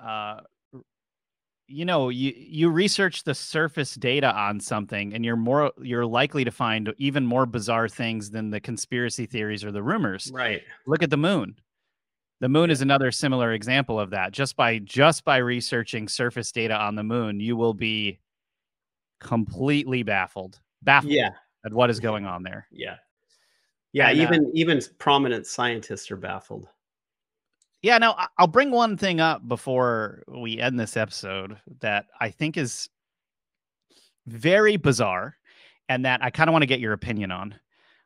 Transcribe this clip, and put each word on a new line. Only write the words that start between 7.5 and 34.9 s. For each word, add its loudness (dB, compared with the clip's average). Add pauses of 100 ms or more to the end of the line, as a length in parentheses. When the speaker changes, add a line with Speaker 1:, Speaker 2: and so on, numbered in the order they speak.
Speaker 1:
things -6
than -6
the -6
conspiracy -6
theories -6
or -8
the -6
rumors. -4
Speaker 2:
Right. -4 (220)
Speaker 1:
Look 0
at 0
the 2
moon. 0 (840)
The 0
moon 4
Speaker 2:
Yeah. 4
Speaker 1:
is -2
another 2
similar 0
example 0
of -4
that. -4
Just -4
by, 2
just 2
by 4
researching -2
surface -4
data -2
on -2
the -6
moon, -4
you -2
will 2
be -4 (1000)
completely -2
baffled, -4 (240)
baffled 6
Speaker 2:
Yeah. 2 (340)
Speaker 1:
at -10
what 4
is -2
going -4
on -8
there. -14
Speaker 2:
Yeah. -12 (920)
Yeah, 4
Speaker 1:
And, 4
uh, 6
Speaker 2:
even, 4
even 4
s-, -4
prominent 2
scientists -6
are -10
baffled. -12 (1120)
Speaker 1:
Yeah, 6
now, 4
I, -6 (100)
I'll 8
bring 4
one 2
thing 0
up 0
before -2
we -8
end 0
this -4
episode -6 (220)
that -2 (140)
I -4
think -6
is -6 (1400)
very 4
bizarre 0 (520)